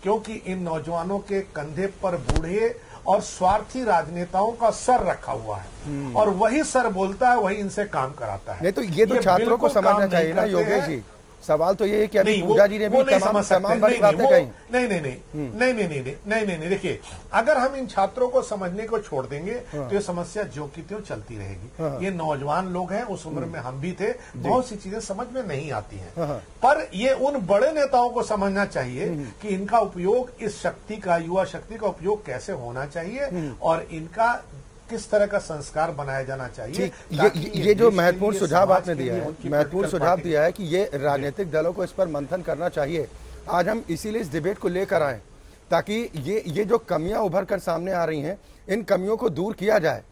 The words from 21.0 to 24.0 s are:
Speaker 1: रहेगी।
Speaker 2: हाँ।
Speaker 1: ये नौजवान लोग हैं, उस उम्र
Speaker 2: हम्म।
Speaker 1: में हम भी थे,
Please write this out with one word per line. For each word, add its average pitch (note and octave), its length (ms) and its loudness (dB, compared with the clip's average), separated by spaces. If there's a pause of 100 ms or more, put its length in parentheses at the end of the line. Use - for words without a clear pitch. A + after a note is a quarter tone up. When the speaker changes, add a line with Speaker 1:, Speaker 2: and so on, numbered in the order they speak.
Speaker 1:
रहेगी। G2 420 -12
Speaker 2:
हाँ। C#3+ 200 -4
Speaker 1:
ये F#3 100 -2
नौजवान D#3 580 -2
लोग F3+ 260 -4
हैं, A3+ 100 -4
उस G3 220 -8
उम्र D#3 180 -6
Speaker 2:
हम्म। E3 100 -8
Speaker 1:
में D#3+ 60 -8
हम C3 200 -8
भी E3+ 120 -4
थे, G3+ 200 -4